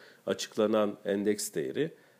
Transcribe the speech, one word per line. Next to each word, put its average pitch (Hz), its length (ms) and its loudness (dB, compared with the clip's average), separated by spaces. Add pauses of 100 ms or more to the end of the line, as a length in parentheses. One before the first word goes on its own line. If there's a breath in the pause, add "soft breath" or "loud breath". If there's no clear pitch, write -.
(260 loud breath)
Açıklanan 104 760 0
endeks 104 500 0
değeri 82 360 -2 (300 soft breath)